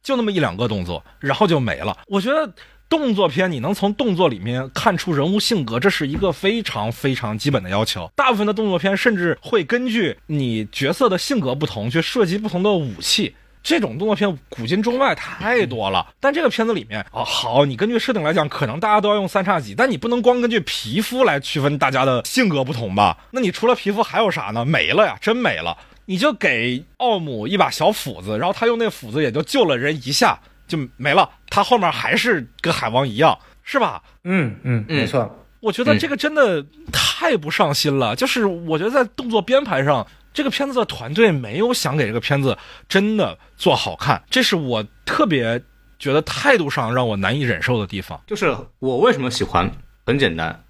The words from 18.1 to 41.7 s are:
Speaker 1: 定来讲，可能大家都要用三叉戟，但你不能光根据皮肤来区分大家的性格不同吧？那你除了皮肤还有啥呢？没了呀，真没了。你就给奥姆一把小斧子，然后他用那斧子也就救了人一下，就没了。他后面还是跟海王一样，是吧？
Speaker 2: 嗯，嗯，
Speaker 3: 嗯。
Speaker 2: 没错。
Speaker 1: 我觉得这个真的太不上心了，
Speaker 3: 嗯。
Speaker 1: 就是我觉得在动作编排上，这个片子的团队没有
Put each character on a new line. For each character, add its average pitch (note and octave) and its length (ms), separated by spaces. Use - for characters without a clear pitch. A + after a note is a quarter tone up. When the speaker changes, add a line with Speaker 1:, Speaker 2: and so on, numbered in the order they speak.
Speaker 1:
定 G3 100
来 D3+ 120
讲， D#3 160
可 - 160
能 B2 120
大 G#3+ 80
家 G#3 140
都 G#3 80
要 G#3 60
用 G3+ 120
三 F#3+ 160
叉 F#3 160
戟， G#2 160
但 B3 160
你 F3+ 60
不 A3+ 120
能 A#3+ 120
光 B3 220
根 A#3 80
据 A3+ 100
皮 C3 400
肤 B3+ 240
来 D3 160
区 - 180
分 C#3+ 200
大 C3+ 120
家 C3 140
的 B2+ 220
性 A#3+ 240
格 C#3 120
不 C3 100
同 A2+ 220
吧？ G2+ 220
那 B3+ 100
你 G3 100
除 - 160
了 B3 80
皮 - 160
肤 G#3 120
还 F#3+ 180
有 G#3+ 100
啥 C#3+ 140
呢？ A2 200
没 A2+ 260
了 F#3 160
呀， A2+ 160
真 A3 120
没 G3 220
了。 E2+ 200
你 F#3 60
就 C#4 160
给 B2+ 500
奥 A#3 220
姆 B2+ 280
一 F3+ 80
把 E3+ 140
小 E3+ 240
斧 F#2 300
子， G#2+ 160
然 E3 100
后 G3+ 100
他 A3+ 80
用 A#3 120
那 A3+ 100
斧 A#2 220
子 D3 120
也 B2+ 80
就 C#3 120
救 B3 240
了 C#3 100
人 C#3+ 180
一 C3 160
下， F3+ 280
就 E3 120
没 D3 160
了。 E3+ 160
他 G3+ 120
后 B3 140
面 F3 160
还 A#2+ 240
是 E3 340
跟 E3 100
海 A#2+ 160
王 B2+ 180
一 G#2 100
样， C#3+ 220
是 - 160
吧？ D3+ 240
Speaker 2:
嗯， E3+ 380
嗯， A#2+ 260
Speaker 3:
嗯。 D#3 120
Speaker 2:
没 A2 60
错。 - 380
Speaker 1:
我 G#3+ 100
觉 A#3+ 140
得 G#3+ 140
这 D#4+ 100
个 C#4 80
真 D4+ 180
的 F#3+ 300
太 - 460
不 D3+ 140
上 D#3 240
心 C#3 240
了， A#2 160
Speaker 3:
嗯。 - 20
Speaker 1:
就 C4 100
是 A#3 200
我 E3+ 320
觉 F3 60
得 A3+ 60
在 C4 140
动 B3+ 140
作 A3 140
编 C4+ 200
排 D#3 220
上， C3+ 220
这 D4+ 100
个 C4+ 60
片 C#4 180
子 B3+ 120
的 A3+ 80
团 A#2+ 260
队 G#3 180
没 B2+ 280
有 A#3+ 160